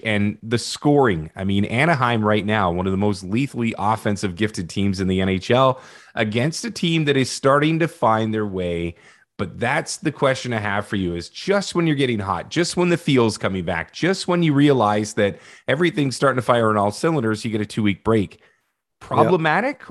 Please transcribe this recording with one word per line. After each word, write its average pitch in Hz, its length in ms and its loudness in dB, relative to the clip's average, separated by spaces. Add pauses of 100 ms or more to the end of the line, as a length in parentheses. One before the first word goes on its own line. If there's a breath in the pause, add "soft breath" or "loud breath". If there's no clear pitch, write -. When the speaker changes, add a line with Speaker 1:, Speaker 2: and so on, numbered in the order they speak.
Speaker 1:
And 104 380 0
the 117 140 -2
scoring, 117 800 2
I 98 80 -8
mean, 98 220 0
Anaheim 120 600 0
right 107 200 2
now, 104 260 2
one 92 140 -2
of 95 60 0
the 95 60 0
most 101 260 0
lethally 117 540 -2
offensive 104 580 -2
gifted 101 340 -4
teams 98 300 -2
in 95 80 -2
the 92 140 0
N 95 80 0
H 92 220 0
L 127 300 4 (340 loud breath)
against 117 500 -2
a 226 60 -8
team 165 340 0
that 143 120 2
is 127 120 0
starting 147 500 2
to 165 80 0
find 110 460 0
their 107 140 -2
way. 85 480 -4 (420 soft breath)
But 90 220 -8
that's 143 380 -4
the 160 140 -4
question 131 400 -2
I 113 80 -2
have 104 280 -2
for 113 80 -6
you 90 200 -2
is 87 140 -8
just 190 460 -4
when 170 100 2
you're 156 100 2
getting 127 220 0
hot, 95 320 -4
just 170 260 -2
when 175 140 2
the 170 80 2
feel's 120 400 2
coming 95 260 -4
back, 82 300 -4
just 185 340 -2
when 175 140 2
you 160 100 2
realize 113 640 4
that 101 240 0 (300 soft breath)
everything's 143 480 0
starting 131 220 2
to 120 40 -2
fire 117 300 4
on 107 40 2
all 104 140 4
cylinders, 113 560 -2
you 107 60 -4
get 107 100 -2
a 101 40 -4
two-week 104 380 -2
break. 107 360 0
Speaker 2:
Yeah. - 40 -20 (560)
Speaker 1:
Problematic 165 920 -2